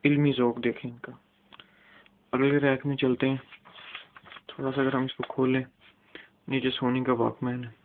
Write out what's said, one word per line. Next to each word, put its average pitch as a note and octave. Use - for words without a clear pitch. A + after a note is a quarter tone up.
इल्मी D3
ज़ौक़ A#2+
देखें A#2+
इनका। A#2+
अगले C#3
रैक C3+
में C#3+
चलते C3
हैं। C3+
थोड़ा C3+
सा C3+
अगर C3+
हम C3
इसको B2+
खोलें, C3
नीचे C3
सोनी B2+
का B2+
वॉकमैन B2
है। A#2